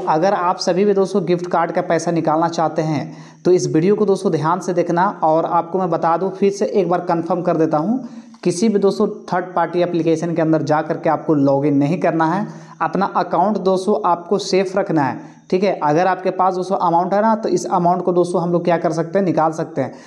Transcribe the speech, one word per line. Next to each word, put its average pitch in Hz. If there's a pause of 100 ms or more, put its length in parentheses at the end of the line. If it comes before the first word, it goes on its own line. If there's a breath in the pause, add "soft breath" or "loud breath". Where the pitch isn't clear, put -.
अगर 180
आप 185
सभी 190
भी 202
दोस्तों 190
गिफ्ट 175
कार्ड 170
का 180
पैसा 175
निकालना 160
चाहते 165
हैं 156 (340 loud breath)
तो 180
इस 180
वीडियो 156
को 214
दोस्तों 190
ध्यान 160
से 180
देखना। 175 (160)
और 160
आपको 170
मैं 185
बता 165
दूं, 190
फिर 196
से -
एक 185
बार 175
कन्फर्म 175
कर 170
देता 156
हूं, 202 (460 loud breath)
किसी 180
भी 202
दोस्तों 196 (200)
थर्ड 180
पार्टी 170
एप्लीकेशन 165
के 165
अंदर 160
जा 151
करके 156
आपको 151
लॉगिन 139
नहीं 147
करना 165
है। 208 (340 loud breath)
अपना 170 (100)
अकाउंट 185
दोस्तों 185
आपको 175
सेफ 190
रखना 165
है, 127 (320 loud breath)
ठीक 185
है। 196 (120)
अगर 156
आपके 185
पास 185
दोस्तों 185
अमाउंट 175
है 202
ना, 220
तो 214
इस -
अमाउंट 180
को 180
दोस्तों 175
हम 170
लोग 175
क्या 170
कर 165
सकते 165
हैं, 202
निकाल 160
सकते 160
हैं। 120 (140)